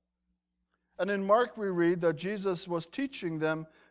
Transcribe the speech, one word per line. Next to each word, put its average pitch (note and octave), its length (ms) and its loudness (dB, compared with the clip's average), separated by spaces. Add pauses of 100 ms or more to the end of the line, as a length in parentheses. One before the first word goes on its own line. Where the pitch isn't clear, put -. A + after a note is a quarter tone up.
(1000)
And F#3 100 -2
in G3 160 -2
Mark, A#3 320 4
we G#3 100 -4
read E3+ 340 2
that D#3+ 160 2
Jesus F#3+ 500 -2
was E3+ 200 -4
teaching F3+ 520 -4
them D#3 260 0 (260)